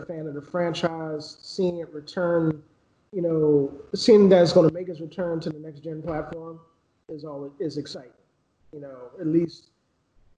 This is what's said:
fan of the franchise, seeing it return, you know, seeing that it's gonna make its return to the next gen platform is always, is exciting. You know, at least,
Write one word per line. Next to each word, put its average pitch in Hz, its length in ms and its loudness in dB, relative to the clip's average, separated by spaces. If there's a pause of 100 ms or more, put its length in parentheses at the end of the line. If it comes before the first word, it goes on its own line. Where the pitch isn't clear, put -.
fan 160 220 -10
of 147 80 -10
the 143 80 -10
franchise, 165 1000 -4
seeing 180 360 -4
it 160 140 -12
return, 160 720 -2 (500)
you 190 100 -4
know, 151 500 2 (220)
seeing 208 340 8
that 180 140 8
it's 170 100 4
gonna 165 200 6
make 175 160 -8
its 160 120 -12
return 165 400 -6
to 165 100 -6
the 156 80 -12
next 151 220 -16
gen 156 220 -10
platform 160 580 -10 (480)
is 151 160 -14
always, 143 340 -12
is 156 200 -4
exciting. 143 320 -12 (600)
You 151 80 -16
know, 127 300 -16 (100)
at 170 60 -6
least, 160 440 0 (680)